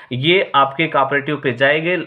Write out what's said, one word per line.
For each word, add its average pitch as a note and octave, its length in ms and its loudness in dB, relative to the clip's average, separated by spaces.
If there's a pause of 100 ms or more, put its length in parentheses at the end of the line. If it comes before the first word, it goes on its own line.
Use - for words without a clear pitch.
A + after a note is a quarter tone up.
(120)
ये D#3+ 420 0
आपके C#3 320 2
कोऑपरेटिव C#3+ 500 -2
पे C3+ 160 -2
जाएंगे D#3 540 0